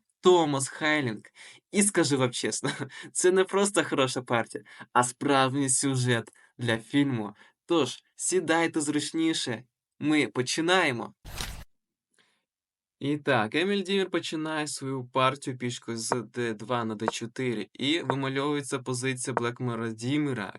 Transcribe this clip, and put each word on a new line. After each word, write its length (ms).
Томас 460
Хайлінг. 540
І 120
скажу 340
вам 140
чесно, 400
<laughs> 200
це 200
не 120
просто 400
хороша 380
партія, 420
а 100
справжній 680
сюжет 600
для 200
фільму. 560
Тож, 380
сідайте 640
зручніше, 840
ми 280
починаємо. 840
І 180
так, 380
Еміль 280
Дімер 260
починає 580
свою 360
партію 540
пішкою 400
з 260
Д 200
два 320
на 100
Д 120
чотири 640
і 280
вимальовується 800
позиція 540
Блекмера 560
Дімера. 680